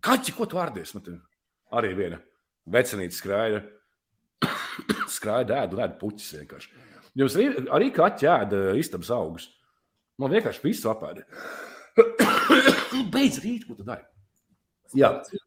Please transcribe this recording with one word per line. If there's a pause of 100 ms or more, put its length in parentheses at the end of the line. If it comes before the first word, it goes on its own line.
Kaķi,
ko
tu
ārdies?
Man
te (580)
arī
viena (520)
vecenīte
skraida. (760)
<coughs>
Skraida,
ēd,
ēd
puķis
vienkārši. (360)
Jums
arī, (200)
arī
kaķi
ēd,
ā,
istabas
augus? (720)
Man
vienkārši
visu
apēda. (720)
<coughs>
Beidz
rīt,
ko
tu
dari? (920)
Jā. (340)